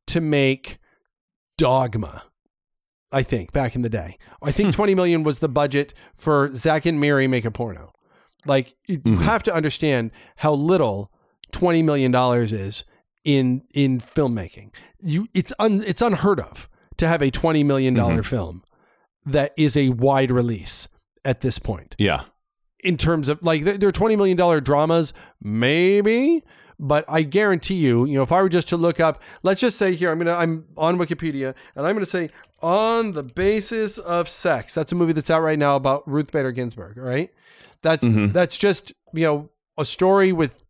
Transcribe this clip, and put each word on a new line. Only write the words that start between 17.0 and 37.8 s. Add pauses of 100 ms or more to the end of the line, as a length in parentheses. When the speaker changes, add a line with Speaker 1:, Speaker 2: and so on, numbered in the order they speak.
Speaker 1:
have
a
twenty
million
dollar
Speaker 2:
Mm-hmm. (140)
Speaker 1:
film (640)
that
is
a
wide
release (360)
at
this
point.
Speaker 2:
Yeah. (560)
Speaker 1:
In
terms
of,
like,
there,
there
are
twenty
million
dollar
dramas, (280)
maybe, (340)
but
I
guarantee
you,
you
know,
if
I
were
just
to
look
up, (200)
let's
just
say
here,
I'm
gonna,
I'm (120)
on
Wikipedia, (200)
and
I'm
gonna
say, (320)
On
the
Basis
of
Sex.
That's
a
movie
that's
out
right
now
about
Ruth
Bader
Ginsburg,
right? (500)